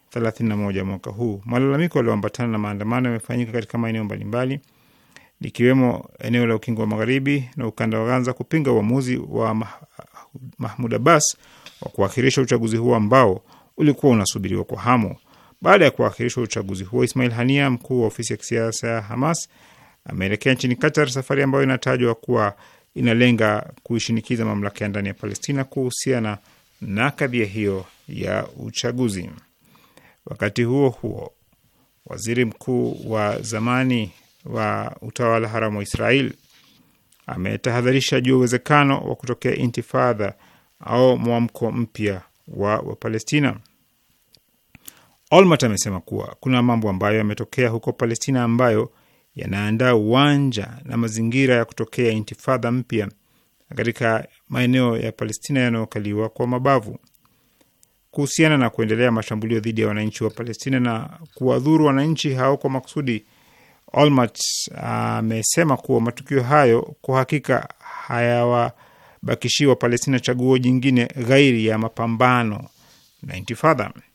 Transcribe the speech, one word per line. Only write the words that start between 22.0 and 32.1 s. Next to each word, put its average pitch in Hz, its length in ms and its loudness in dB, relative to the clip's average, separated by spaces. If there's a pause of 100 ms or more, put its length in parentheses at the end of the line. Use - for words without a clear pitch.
kuwa 107 400 0 (400)
inalenga 117 800 2 (100)
kuishinikiza 113 640 -2
mamlaka 101 400 -4
ya 101 40 -4
ndani 101 180 -4
ya 98 60 -6
Palestina 131 500 -6
kuhusiana 123 760 -2 (440)
na 113 300 -2
kadhia 123 340 -2
hiyo 98 400 -4 (220)
ya 101 400 -4
uchaguzi. 117 800 -6 (960)
Wakati 104 380 -2
huo 131 260 2
huo, 107 440 -10 (720)
waziri 117 400 -2